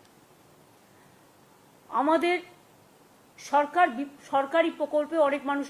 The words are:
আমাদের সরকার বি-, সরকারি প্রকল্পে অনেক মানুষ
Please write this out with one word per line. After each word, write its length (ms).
আমাদের 360
সরকার 360
বি-, 220
সরকারি 380
প্রকল্পে 360
অনেক 220
মানুষ 180